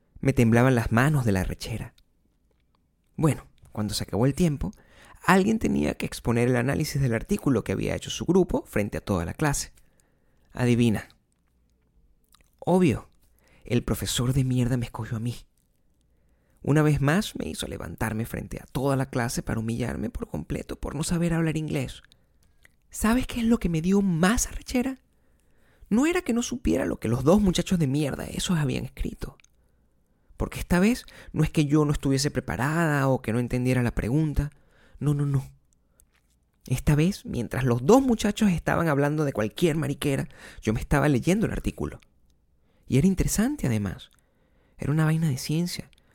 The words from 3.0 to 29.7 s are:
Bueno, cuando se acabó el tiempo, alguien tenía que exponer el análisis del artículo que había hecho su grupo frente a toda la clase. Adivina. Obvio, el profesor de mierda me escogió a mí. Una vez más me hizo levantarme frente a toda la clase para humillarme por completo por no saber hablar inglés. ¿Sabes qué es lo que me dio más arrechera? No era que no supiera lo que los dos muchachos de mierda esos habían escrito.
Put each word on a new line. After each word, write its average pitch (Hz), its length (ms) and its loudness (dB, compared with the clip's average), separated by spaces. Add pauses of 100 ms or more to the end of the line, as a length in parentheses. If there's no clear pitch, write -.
Bueno, 147 300 0 (260)
cuando 104 220 -4
se - 100 -6
acabó 101 220 0
el 139 80 2
tiempo, 165 380 0 (540)
alguien 196 320 4
tenía - 380 -2
que - 100 -8
exponer 120 440 0
el 127 80 2
análisis 139 440 -2
del 123 120 0
artículo 113 500 0
que - 80 -4
había 101 240 -2
hecho - 140 -10
su - 160 -8
grupo 190 400 2
frente 104 320 -4
a 82 40 -8
toda 90 220 -2
la 85 100 -6
clase. - 380 -4 (800)
Adivina. 120 560 2 (1500)
Obvio, 175 500 4 (540)
el 117 200 0
profesor 120 500 -2
de 135 100 2
mierda 127 320 2
me 120 100 -2
escogió 113 300 -8
a 107 60 -6
mí. 117 140 -6 (1300)
Una 151 180 4
vez 151 180 4
más 151 360 0
me - 120 -6
hizo - 200 -8
levantarme 110 580 -6
frente - 340 -10
a - 60 -14
toda 139 300 -2
la 135 160 -2
clase 120 320 -4
para 113 160 -4
humillarme 117 500 -4
por - 180 -10
completo - 520 -8
por - 160 -8
no 143 80 -4
saber 170 280 0
hablar 160 260 0
inglés. 151 440 -6 (880)
¿Sabes 240 380 0
qué 240 140 -6
es 226 40 -2
lo 226 140 2
que 180 100 -2
me 165 140 -2
dio 190 180 4
más 196 460 2
arrechera? 262 500 -4 (960)
No 247 160 4
era 349 160 0
que 233 100 0
no 233 80 0
supiera - 440 -2
lo - 140 -4
que - 80 -4
los 123 160 0
dos 170 160 6
muchachos 180 380 2
de 160 80 2
mierda 135 400 -2
esos - 320 -2
habían 131 280 -2
escrito. - 520 -8 (1000)